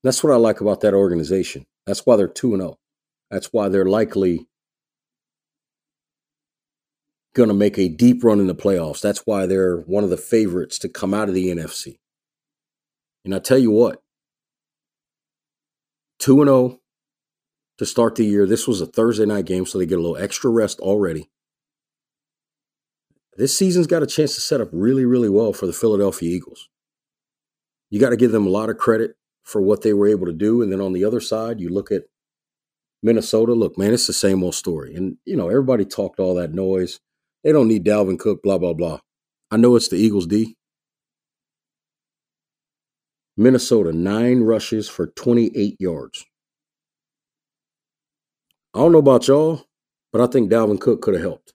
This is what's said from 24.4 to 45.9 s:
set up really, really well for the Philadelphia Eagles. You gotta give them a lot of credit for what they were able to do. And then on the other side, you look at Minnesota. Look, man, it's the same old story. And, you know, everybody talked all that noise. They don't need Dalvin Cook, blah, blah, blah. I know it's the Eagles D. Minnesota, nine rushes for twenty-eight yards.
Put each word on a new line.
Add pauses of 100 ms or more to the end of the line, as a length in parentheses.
set
up
really,
really
well
for
the
Philadelphia
Eagles. (1200)
You
gotta
give
them
a
lot
of
credit (260)
for
what
they
were
able
to
do.
And
then
on
the
other
side,
you
look
at (1000)
Minnesota.
Look,
man,
it's
the
same
old
story.
And,
you
know,
everybody
talked
all
that
noise. (420)
They
don't
need
Dalvin
Cook,
blah,
blah,
blah. (500)
I
know
it's
the
Eagles
D. (2750)
Minnesota,
nine
rushes
for
twenty-eight
yards. (2500)